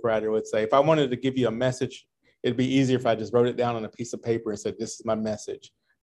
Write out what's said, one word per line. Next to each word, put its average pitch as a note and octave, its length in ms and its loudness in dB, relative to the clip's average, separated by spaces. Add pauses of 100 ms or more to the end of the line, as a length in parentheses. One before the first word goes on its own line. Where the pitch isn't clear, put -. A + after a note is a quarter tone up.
writer, A2 260 0
would A2 160 0
say, G#2+ 160 0
"If G#2+ 100 -2
I C3+ 80 8
wanted D3 300 4
to B2 60 -2
give B2+ 200 -4
you B2 120 2
a - 20 0
message, B2 560 -4 (360)
it'd A#2+ 140 0
be C3 160 0
easier C3 240 4
if A#2 80 -4
I A2+ 100 4
just G#2+ 200 -4
wrote A#2+ 140 6
it A#2+ 80 -4
down A#2+ 200 0
on A2 80 -6
a G#2 60 -10
piece - 220 -10
of A2+ 100 -8
paper A2+ 280 -2
and G#2 80 -6
said, G2 200 -6
'This A2 220 -8
is - 40 -16
my A2 120 0
message.' G#2+ 560 -6 (320)